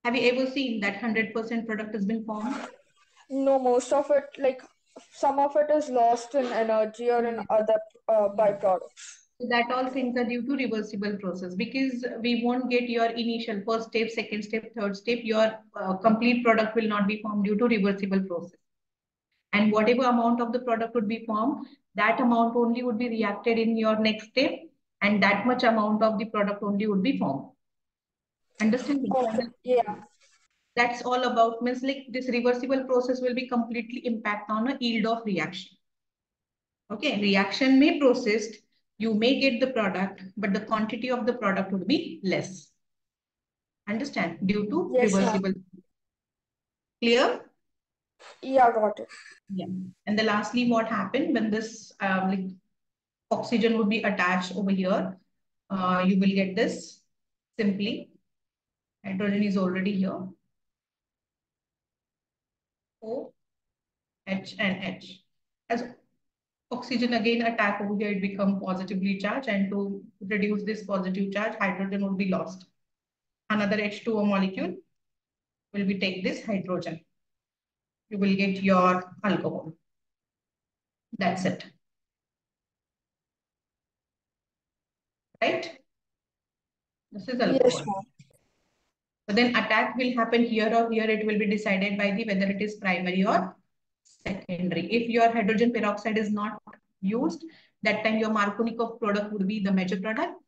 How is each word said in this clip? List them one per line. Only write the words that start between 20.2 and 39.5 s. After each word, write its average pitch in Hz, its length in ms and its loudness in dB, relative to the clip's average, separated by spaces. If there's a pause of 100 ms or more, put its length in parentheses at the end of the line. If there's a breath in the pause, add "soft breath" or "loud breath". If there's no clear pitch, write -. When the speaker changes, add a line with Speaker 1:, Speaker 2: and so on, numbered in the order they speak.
Speaker 1:
of 233 120 0
the 247 80 -2
product 226 340 -2
would 226 120 2
be 220 180 -4
formed, 220 420 -2 (280 loud breath)
that 214 260 2
amount 233 360 4
only 240 260 2
would 247 160 -2
be 247 100 -2
reacted 220 500 0
in 226 180 2
your 220 220 2
next 220 320 0
step, 262 220 2 (500)
and 202 200 4
that 202 240 2
much 247 160 2
amount 214 400 4
of 220 160 2
the 226 80 -4
product 202 360 -2
only 202 260 -2
would 190 140 2
be 233 160 2
formed. 139 320 -2 (1120)
Understand 254 420 0
me? 220 120 -2
Speaker 2:
Okay, 240 320 0 (160)
yeah. 240 400 2 (720)
Speaker 1:
That's 240 280 2
all 247 200 0
about, 226 400 4
means, 247 200 -2
like, 269 280 -4
this 254 180 -4
reversible 247 560 2
process 254 360 0
will 247 140 0
be 254 140 -4
completely 233 560 -4
impact 214 460 -4
on 220 180 0
a 277 120 -2
yield 226 260 0
of 226 180 -2
reaction. 165 520 -6 (1120)
Okay, 214 300 -2
reaction 202 600 4
may 311 180 6
processed, 240 580 2 (420)
you 220 160 0
may 233 260 2
get 262 200 2